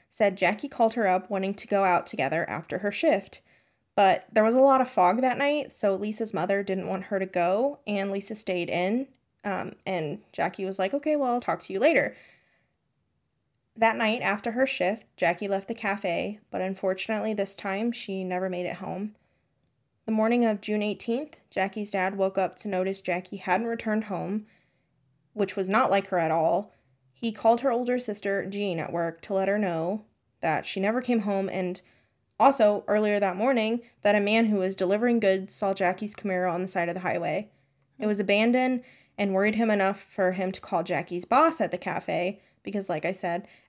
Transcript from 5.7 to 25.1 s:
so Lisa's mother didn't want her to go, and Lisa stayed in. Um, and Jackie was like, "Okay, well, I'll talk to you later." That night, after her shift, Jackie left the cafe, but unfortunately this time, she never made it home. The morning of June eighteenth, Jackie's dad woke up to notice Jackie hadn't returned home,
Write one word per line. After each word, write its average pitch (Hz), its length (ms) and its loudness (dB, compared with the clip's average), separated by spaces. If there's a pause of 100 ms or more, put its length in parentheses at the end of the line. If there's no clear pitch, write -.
so 196 240 0
Lisa's 214 360 -4
mother 196 300 0
didn't 190 240 -4
want 190 200 -4
her 202 120 -2
to 190 80 -2
go, 190 580 0
and 202 280 -4
Lisa 196 240 -6
stayed 180 340 -2
in. 202 380 0 (340)
Um, 190 320 -6 (100)
and 165 360 -4 (120)
Jackie 185 320 -4
was 190 140 -6
like, 196 160 -2
"Okay, 302 220 0
well, 262 160 0
I'll 240 80 0
talk 180 220 -2
to - 100 -12
you 190 80 -2
later." 240 340 2 (1600)
That 226 200 4
night, 233 260 0
after 214 300 -2
her 262 160 2
shift, 190 360 -2 (120)
Jackie 180 320 0
left 196 180 -2
the 233 80 -6
cafe, 196 640 -4 (120)
but 190 100 -4
unfortunately 196 760 -2
this 196 220 -4
time, 202 340 -4
she 190 320 -6
never 185 260 -2
made 180 180 -4
it - 100 -6
home. 190 400 -8 (920)
The 220 60 -2
morning 226 320 2
of 214 160 0
June 214 220 -2
eighteenth, 233 540 -4 (140)
Jackie's 196 400 -4
dad 196 260 -2
woke 190 220 0
up 180 200 0
to - 100 -8
notice 190 320 -2
Jackie 185 380 -4
hadn't 196 280 0
returned 220 380 -2
home, 202 420 -6 (840)